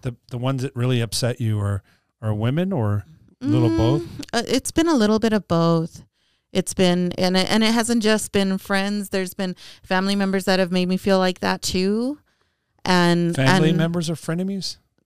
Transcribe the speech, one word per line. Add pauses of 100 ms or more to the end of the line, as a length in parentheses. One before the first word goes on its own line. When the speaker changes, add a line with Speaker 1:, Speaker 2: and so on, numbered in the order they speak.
Speaker 1:
the, (140)
the
ones
that
really
upset
you
are, (380)
are
women
or (340)
a
little
Speaker 2:
Mm,
Speaker 1:
both? (320)
Speaker 2:
uh,
it's
been
a
little
bit
of
both. (480)
It's
been,
and
it,
and
it
hasn't
just
been
friends.
There's
been (260)
family
members
that
have
made
me
feel
like
that
too. (640)
And,
Speaker 1:
Family
Speaker 2:
and
Speaker 1:
members
are
frenemies? (300)